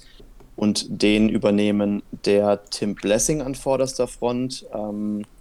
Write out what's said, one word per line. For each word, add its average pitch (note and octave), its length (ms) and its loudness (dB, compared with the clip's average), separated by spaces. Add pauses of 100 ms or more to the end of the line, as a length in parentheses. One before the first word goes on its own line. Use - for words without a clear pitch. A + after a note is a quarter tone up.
(560)
Und G#2 440 -2
den G#2+ 280 4
übernehmen G#2 760 2 (220)
der G2+ 460 4
Tim G#2 260 -4
Blessing A#2+ 440 0
an C3+ 140 -6
vorderster C3 540 -2
Front, B2 680 -4
ähm, G#2 500 -6 (160)